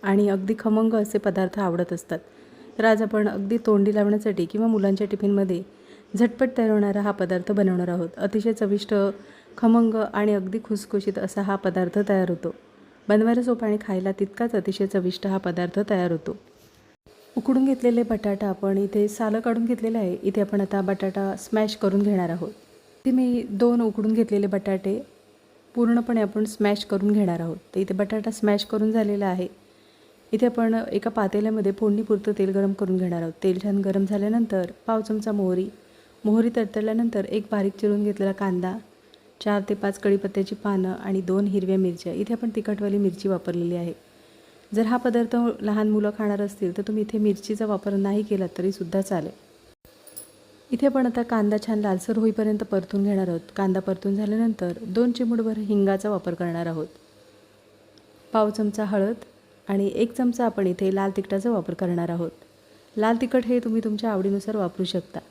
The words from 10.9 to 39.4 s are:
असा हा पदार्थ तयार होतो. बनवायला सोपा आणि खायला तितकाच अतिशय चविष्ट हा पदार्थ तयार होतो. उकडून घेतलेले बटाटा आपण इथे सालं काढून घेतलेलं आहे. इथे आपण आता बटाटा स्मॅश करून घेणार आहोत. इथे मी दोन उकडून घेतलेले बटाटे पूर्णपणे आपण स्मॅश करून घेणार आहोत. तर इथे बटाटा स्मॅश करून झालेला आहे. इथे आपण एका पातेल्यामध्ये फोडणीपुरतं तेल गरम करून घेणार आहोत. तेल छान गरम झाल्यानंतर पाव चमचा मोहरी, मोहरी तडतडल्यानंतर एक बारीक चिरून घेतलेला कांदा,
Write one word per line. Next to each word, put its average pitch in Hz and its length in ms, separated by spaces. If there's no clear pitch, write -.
असा 190 220
हा 196 140
पदार्थ 185 440
तयार 190 200
होतो. 165 260
बनवायला 220 360
सोपा 233 240
आणि 208 140
खायला 190 380
तितकाच 226 360
अतिशय 190 320
चविष्ट 180 400
हा 190 100
पदार्थ 175 420
तयार 180 220
होतो. - 260
उकडून 262 300
घेतलेले 247 380
बटाटा 214 440
आपण 196 300
इथे 202 300
सालं 214 320
काढून 233 260
घेतलेलं 226 320
आहे. 185 260
इथे 202 180
आपण 202 200
आता 196 200
बटाटा 196 540
स्मॅश 214 400
करून 202 260
घेणार 190 280
आहोत. 170 220
इथे 262 60
मी 247 380
दोन 233 320
उकडून 220 320
घेतलेले 214 340
बटाटे 196 540
पूर्णपणे 233 460
आपण 214 240
स्मॅश 208 400
करून 202 260
घेणार 185 280
आहोत. 165 180
तर 185 40
इथे 196 140
बटाटा 214 380
स्मॅश 208 340
करून 214 260
झालेला 208 340
आहे. 185 220
इथे 220 140
आपण 233 280
एका 208 180
पातेल्यामध्ये 214 640
फोडणीपुरतं 208 680
तेल 190 160
गरम 196 200
करून 185 240
घेणार 175 240
आहोत. 165 120
तेल 185 200
छान 202 180
गरम 196 240
झाल्यानंतर 202 680
पाव 220 140
चमचा 214 300
मोहरी, 190 360
मोहरी 226 320
तडतडल्यानंतर 220 720
एक 208 260
बारीक 196 300
चिरून 208 220
घेतलेला 202 280
कांदा, 185 420